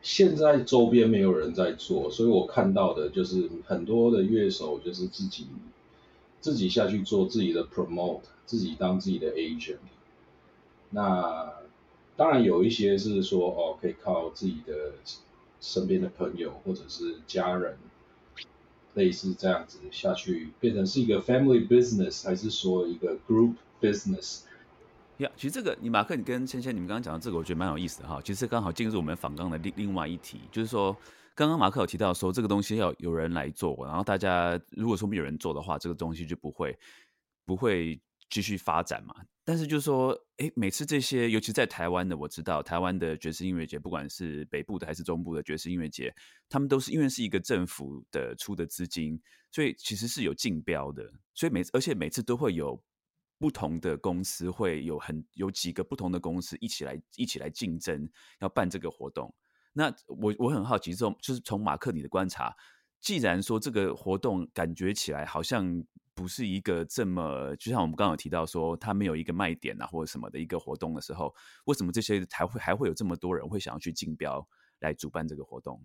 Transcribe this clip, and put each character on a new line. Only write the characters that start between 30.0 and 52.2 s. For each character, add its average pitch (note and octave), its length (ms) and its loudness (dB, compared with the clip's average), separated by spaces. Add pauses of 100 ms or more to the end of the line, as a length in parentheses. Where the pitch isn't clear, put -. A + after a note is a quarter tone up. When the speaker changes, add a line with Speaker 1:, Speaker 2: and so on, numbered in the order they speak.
Speaker 2:
一 E2+ 80 -6
题， - 240 -14 (100)
就 A2 120 -4
是 A2+ 80 -2
说， G2+ 260 2 (400)
刚 D3+ 140 2
刚 D#3+ 100 0
马 G2 100 6
克 G#2 120 0
有 F#2 40 4
提 F2 120 -4
到 F#2 160 4
说 F#2 180 0
这 F#2 100 0
个 G#2+ 60 2
东 G2+ 160 4
西 G#2+ 140 -2
要 F#2 220 2
有 E2+ 140 -4
人 E2 200 0
来 D2 160 -2
做， C2+ 360 -4
然 D2 120 -8
后 F#2 40 0
大 G2+ 160 2
家 F2 400 2 (120)
如 A2 180 -4
果 A2+ 80 4
说 F#2+ 100 -2
没 G2+ 120 0
有 D#2+ 80 0
人 D2 120 -4
做 D#2+ 160 -2
的 C#2+ 80 -4
话， D2+ 160 -4
这 E2+ 120 -6
个 E2 60 -4
东 E2 200 -6
西 D#2+ 100 -8
就 D#2+ 120 -6
不 D2+ 120 -8
会， D2 240 -6 (720)
不 F#2 80 -2
会 F#2 460 0 (300)
继 G#2+ 120 -2
续 G2+ 140 -2
发 E2+ 260 0
展 A#1 220 -6
嘛。 G1+ 100 -18 (300)
但 E3 140 -2
是 D#3+ 100 -2
就 D3+ 80 0
是 D3 60 2
说， C3 360 2 (200)
诶， D3+ 180 -2
每 G2+ 140 0
次 D3 160 -6
这 C#3+ 160 2
些， B2 280 2
尤 A2 80 2
其 A2 140 -2
在 A#2 140 2
台 E2+ 240 -4
湾 F2+ 180 0
的， F2 80 -2
我 D2 100 -8
知 D2 160 -10
道 D#2 220 0
台 E2+ 160 -2
湾 F#2 180 0
的 D#2+ 200 -2
爵 D#2+ 120 -6
士 D#2+ 160 -6
音 F#2 120 -2
乐 E2 80 -4
节， D2 120 -8
不 D2 120 -10
管 C#2+ 200 -6
是 D2+ 360 -8
北 D2 180 -4
部 F#2+ 160 -6
的 D#2+ 80 -8
还 D#2 60 -6
是 E2+ 100 -8
中 E2+ 180 -2
部 E2 140 -4
的 D2 80 -2
爵 D#2 140 -6
士 E2 120 -8
音 F2+ 80 -2
乐 D#2+ 120 -4
节， B1 260 -8 (320)
他 C#3 120 -2
们 C#3 100 0
都 C3+ 100 4
是 - 140 -6
因 D#3+ 80 2
为 C3+ 80 4
是 B2+ 120 -4
一 A2 60 0
个 G2 100 0
政 F2+ 300 0
府 C#2 420 -10
的 B1 260 -6
出 G2+ 200 -10
的 E2 100 -4
资 E2+ 220 -8
金， D#2+ 340 -6 (300)
所 D#3+ 100 -4
以 C#3+ 160 -2
其 - 200 -6
实 A2+ 100 -6
是 A#2+ 160 -4
有 D#2 100 0
竞 E2+ 280 -2
标 D2 320 -4
的， B1 180 -12 (220)
所 E3 160 0
以 - 20 -2
每， D#3 100 0 (120)
而 - 80 2
且 D#3+ 120 -2
每 D#2+ 160 -2
次 A#2 140 -4